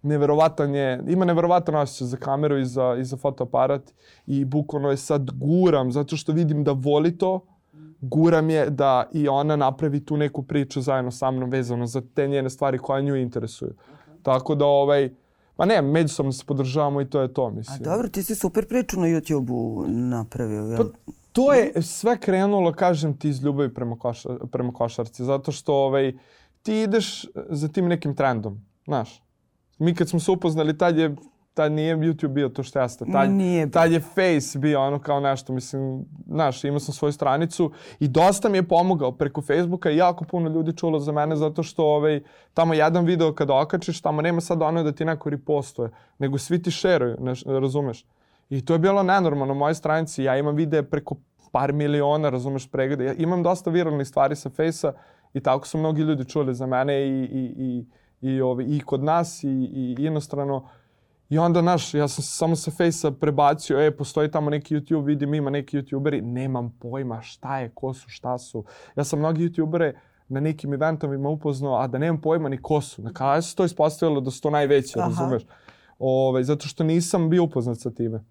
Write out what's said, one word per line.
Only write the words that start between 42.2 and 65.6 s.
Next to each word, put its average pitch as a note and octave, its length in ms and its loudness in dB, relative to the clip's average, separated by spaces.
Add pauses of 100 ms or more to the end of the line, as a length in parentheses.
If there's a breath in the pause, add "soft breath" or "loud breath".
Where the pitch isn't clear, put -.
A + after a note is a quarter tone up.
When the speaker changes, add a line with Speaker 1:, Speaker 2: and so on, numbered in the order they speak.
Speaker 1:
tamo E3 200 4
jedan E3 300 4
video E3 300 2
kada C#3 200 2
okačiš, D#3+ 460 0
tamo D3+ 220 -2
nema E3+ 180 0
sad E3+ 220 -2
ono D#3+ 200 0
da D3 100 0
ti D#3 120 -4
neko D#3 260 -4
ripostuje, C#3 580 -4 (300 soft breath)
nego C#3 200 -2
svi E3+ 240 -2
ti F3 80 -2
šeruju, C#3 460 2
neš-, C3 440 -4
razumeš? C3+ 440 -2 (460)
I C3+ 140 -4
to E3 80 0
je E3 60 4
bilo G3 240 4
nenormalno D#3 520 2
na C#3 40 -4
mojoj D3+ 160 0
stranici. D#3 480 -2
Ja C3 160 2
imam D3 180 0
videe D#3 260 0
preko C#3+ 340 -6 (360)
par C#3 200 0
miliona, D3 580 2
razumeš, C3 400 -6
pregleda. C3+ 340 0
Ja C3+ 100 -2
imam E3+ 280 0
dosta F3 280 0
viralnih D3+ 380 0
stvari C#3 280 2
sa C3+ 140 -10
Face-a D#3+ 420 -2 (420 soft breath)
i C3+ 60 -4
tako C3+ 260 0
su D#3+ 120 -4
mnogi D#3 240 0
ljudi D3 220 0
čuli C3 300 -2
za B2+ 120 -6
mene C3 320 0
i, C3+ 240 -2
i, C3 360 -6
i, B2 280 -6 (420 soft breath)
i, C3 120 0
ovaj, B2+ 260 0
i D3 140 0
kod C3+ 240 -2
nas E3 400 0
i, C#3 40 -2
i B2+ 500 -4
inostrano. C#3+ 680 -4 (600 soft breath)
I D3+ 100 0
onda, E3+ 220 4
znaš, E3+ 340 2
ja D3 140 2
sam - 160 -6
samo E3 320 -2
sa D#3+ 140 -6
Face-a E3+ 400 0
prebacio, D3 720 2
„E, D3+ 100 6
postoji D3+ 400 -2
tamo D3+ 200 0
neki D3 260 -2
YouTube, D3 280 0
vidim, C#3+ 300 0
ima C#3+ 160 -2
neki C#3+ 280 -4